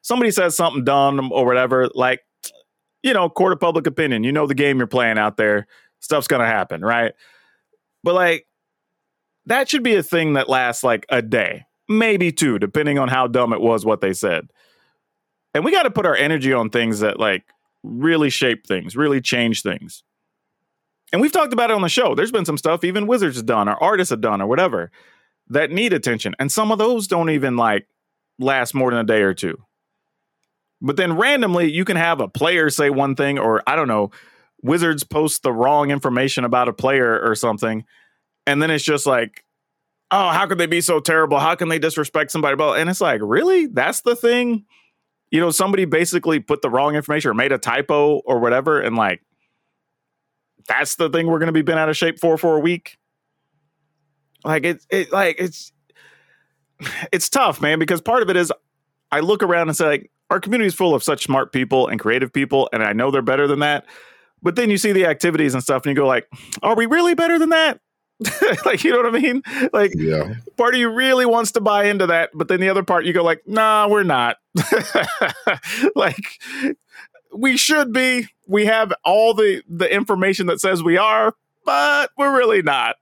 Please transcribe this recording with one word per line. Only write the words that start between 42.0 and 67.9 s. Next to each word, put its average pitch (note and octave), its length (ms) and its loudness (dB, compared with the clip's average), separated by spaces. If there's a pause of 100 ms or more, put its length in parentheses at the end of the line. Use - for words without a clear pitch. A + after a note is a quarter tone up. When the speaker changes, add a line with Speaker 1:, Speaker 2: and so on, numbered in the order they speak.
Speaker 1:
somebody?" D3 260 -2
Blah, D3+ 180 0
and D#3+ 160 0
it's F#3+ 100 -6
like, C3+ 220 0
"Really? D4+ 440 2
That's E3 360 -2
the A#3+ 140 0
thing?" A#3+ 480 0 (680)
You D#3+ 100 2
know, E3+ 100 2
somebody F#3+ 340 0
basically E3 560 0
put D3 220 -2
the C3 80 0
wrong C#3+ 260 2
information D3 340 -2
or G#2 40 -2
made C3 180 0
a B2+ 60 0
typo D3 640 0
or B2 160 0
whatever. C3+ 400 2
And, A#2 160 -4
like, G2 260 0 (1400)
that's C3+ 300 -2
the E3 140 0
thing E3 160 0
we're E3 120 2
gonna E3 140 0
be D#3 100 2
bent D#3+ 160 0
out D#3 100 0
of D3+ 80 -2
shape E3 220 -2
for, D#3+ 200 2
for E3 180 2
a D3 40 2
week. E3+ 380 -4 (1500)
Like, D#3 200 -2
it, E3+ 260 -4
it, F#3+ 220 -2
like, F#3 260 0
it's, - 340 -8 (1400)
it's F3+ 160 -2
tough, A#3 320 0
man, D#3+ 180 2
because E3 220 0
part A#3 220 2
of F#3 80 0
it F3+ 60 2
is F3 160 0 (580)
I D3 100 0
look G3 220 0
around F3 260 2
and D3+ 80 -4
say, E3 100 0
like, D3 240 -2 (200)
our F#3 100 0
community G#3+ 280 0
is E3+ 60 -2
full F3 200 2
of C3 80 0
such D3 220 -2
smart C3+ 280 -2
people B2+ 360 0
and A#2 100 -6
creative A#2+ 340 -2
people, C#3 400 0
and A2 100 -2
I G#2 100 0
know B2 180 0
they're C3+ 120 0
better C#3+ 240 0
than C#3+ 140 -2
that. D3 260 -2 (560)
But F3 140 -2
then A#3 140 2
you G3+ 80 0
see G#3 140 0
the F#3 140 2
activities D#3 480 0
and B2+ 80 -4
stuff, C3+ 220 -2
and D3 60 -2
you C#3 60 -2
go, C#3+ 100 2
like, B2+ 220 0 (340)
"Are A3 140 0
we A#3 100 0
really E4+ 280 2
better E4+ 240 2
than D#4+ 100 2
that?" D#4+ 320 0 (400)